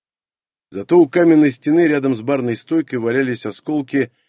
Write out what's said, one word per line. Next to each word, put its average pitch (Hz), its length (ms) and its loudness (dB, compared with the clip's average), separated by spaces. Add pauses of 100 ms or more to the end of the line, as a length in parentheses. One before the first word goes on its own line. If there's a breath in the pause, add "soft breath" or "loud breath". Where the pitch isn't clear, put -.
(720)
Зато 101 280 0
у 156 100 6
каменной 160 420 4
стены 165 360 0
рядом 139 280 0
с 107 60 -6
барной 120 340 -4
стойкой 135 440 -4
валялись 120 480 -4
осколки 135 680 -6 (160)